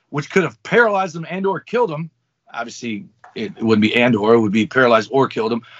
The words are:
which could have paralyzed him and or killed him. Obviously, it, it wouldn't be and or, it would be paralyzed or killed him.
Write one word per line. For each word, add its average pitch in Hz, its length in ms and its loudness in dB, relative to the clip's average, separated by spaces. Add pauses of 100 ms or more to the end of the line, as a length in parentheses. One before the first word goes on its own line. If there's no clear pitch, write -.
which 143 220 -8
could 190 120 4
have - 200 -8
paralyzed 196 520 0
him 160 140 -12
and 190 160 -6
or 185 140 -2
killed 226 320 -2
him. 156 180 -8 (440)
Obviously, 113 520 -10 (280)
it, 104 220 -8
it - 80 -8
wouldn't 110 180 4
be 107 140 2
and 120 180 4
or, 107 200 2
it 117 80 6
would 107 100 0
be 107 160 0
paralyzed 117 460 2
or 131 160 2
killed 113 240 -4
him. 113 80 -4 (180)